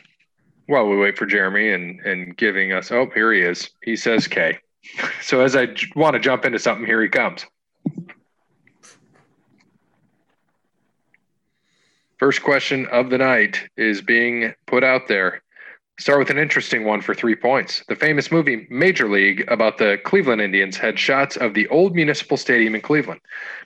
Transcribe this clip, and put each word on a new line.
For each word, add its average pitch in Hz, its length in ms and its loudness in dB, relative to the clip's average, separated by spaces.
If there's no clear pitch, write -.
while 127 200 2
we 101 100 2
wait 101 200 2
for 110 80 -4
Jeremy 101 460 0
and, 90 300 -6
and 90 360 -8
giving 95 340 0
us, 92 200 -6
oh, 120 240 0
here 110 180 2
he 92 80 4
is. 87 300 -2
He 113 120 -4
says 113 320 0
K. 80 320 -2
<laughs> - 320 -8
So 131 200 2
as 135 140 4
I 127 120 4
j-, - 280 -6
wanna 147 240 2
jump 127 260 0
into 117 140 -2
something, 110 260 -2
here 110 160 2
he 107 80 0
comes. 107 360 -2
First 135 220 2
question 135 460 0
of 123 220 0
the 127 80 0
night 120 600 0
is 107 240 0
being 117 520 0
put 127 180 0
out 131 240 2
there. 95 360 0
Start 143 200 2
with 131 100 0
an 139 80 0
interesting 143 460 -2
one 107 180 0
for 104 120 -2
three 113 220 0
points. 120 520 0
The 117 80 -4
famous 151 360 0
movie 143 380 0
Major 135 400 2
League 98 400 2
about 110 280 2
the 101 260 2
Cleveland 135 380 2
Indians 95 360 0
had 110 220 -2
shots 139 380 0
of 113 160 -2
the 107 160 0
old 170 260 4
Municipal 147 420 0
Stadium 110 380 2
in 107 60 -4
Cleveland. 139 380 -2